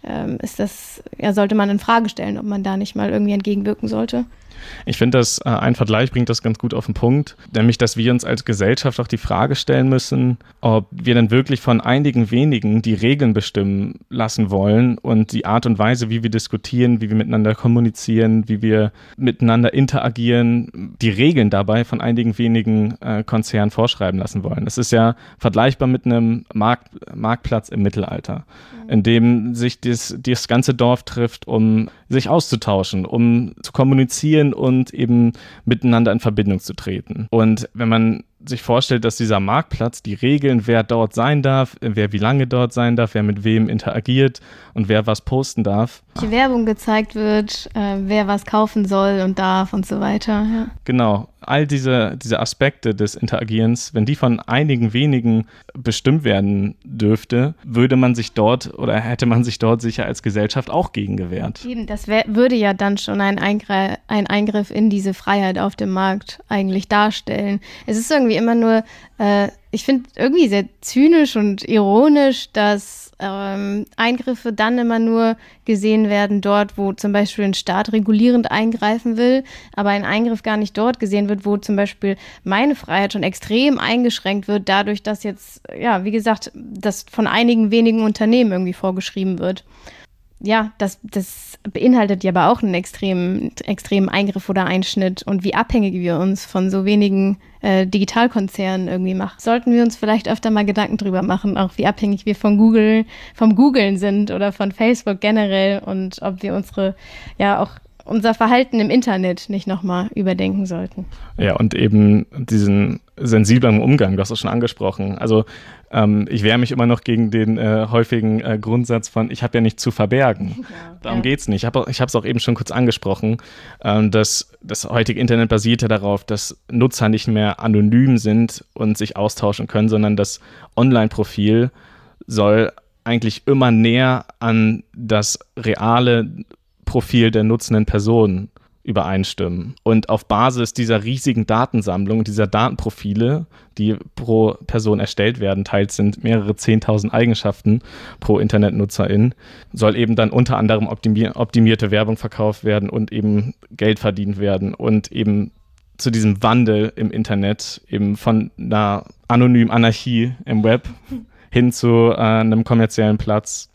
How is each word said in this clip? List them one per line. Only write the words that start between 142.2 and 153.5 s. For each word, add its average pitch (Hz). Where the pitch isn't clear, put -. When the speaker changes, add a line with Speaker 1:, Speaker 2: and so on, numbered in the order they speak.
Speaker 2:
dieser 104
Datenprofile, 113
die 107
pro 110
Person 107
erstellt 107
werden, 98
teils 101
sind 104
mehrere 107
zehntausend 110
Eigenschaften 110
pro 208
Internetnutzerin, 110
soll 107
eben 117
dann 110
unter 123
anderem 107
optimi-, 110
optimierte 113
Werbung 107
verkauft 107
werden 104
und 110
eben 107